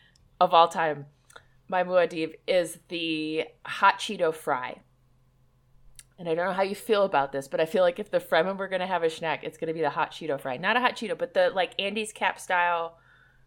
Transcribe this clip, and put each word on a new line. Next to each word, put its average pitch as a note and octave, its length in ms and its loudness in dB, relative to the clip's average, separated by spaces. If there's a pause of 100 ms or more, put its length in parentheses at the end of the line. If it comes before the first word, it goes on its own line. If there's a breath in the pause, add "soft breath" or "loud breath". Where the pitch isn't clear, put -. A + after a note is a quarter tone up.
(400 soft breath)
of F3+ 140 4
all E3+ 120 10
time, D#3 400 -2 (600 loud breath)
my F#3 160 0
muad'Dib, E3+ 480 0 (160)
is F3 300 0 (100)
the D#3 560 -4 (200)
hot - 360 4
Cheeto F3 340 -2
fry. B2+ 460 -4 (1400)
And E3+ 100 -10
I D#3+ 60 -2
don't F3 140 0
know F#3 40 -2
how F#3+ 100 0
you G3 120 -2
feel G3+ 300 2
about C#3+ 280 0
this, C3+ 160 -6
but F3 120 -2
I D#3+ 40 2
feel F#3 180 2
like F3 160 2
if - 120 -10
the F3 80 0
Fremen F#3 400 0
were F#3+ 100 -4
gonna F3+ 180 -4
have F3+ 160 0
a E3 60 4
snack, D#3+ 340 -4
it's - 140 -12
gonna D#3+ 160 -4
be D#3+ 80 -6
the D3 100 2
hot D3+ 220 -2
Cheeto D3 260 -6
fry. C3 200 -6
Not G3+ 180 0
a B3 40 0
hot B3 160 0
Cheeto, F3+ 200 -6
but E3+ 160 -6
the, F3+ 180 4
like, F3+ 300 -2
Andes G#3 320 -4
Cap - 260 -2
style. F3 600 0 (480 soft breath)